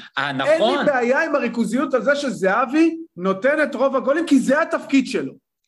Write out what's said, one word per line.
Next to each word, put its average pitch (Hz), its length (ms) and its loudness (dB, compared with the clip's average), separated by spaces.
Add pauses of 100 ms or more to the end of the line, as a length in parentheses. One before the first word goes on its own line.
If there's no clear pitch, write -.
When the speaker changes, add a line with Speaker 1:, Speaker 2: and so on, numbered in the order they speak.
(180)
Speaker 1:
אה, 143 340 0
Speaker 2:
אין 330 100 4
Speaker 1:
נכון. 262 160 2
Speaker 2:
לי 254 60 -2
בעיה 262 400 2
עם 302 100 -4
הריכוזיות 247 600 -2
על 233 80 2
זה 269 140 2
שזהבי 254 800 0 (200)
נותן 190 460 0
את 285 120 -2
רוב 262 220 0
הגולים, 269 300 0
כי 277 120 4
זה 262 240 2
התפקיד 277 440 0
שלו. 139 260 -6 (340)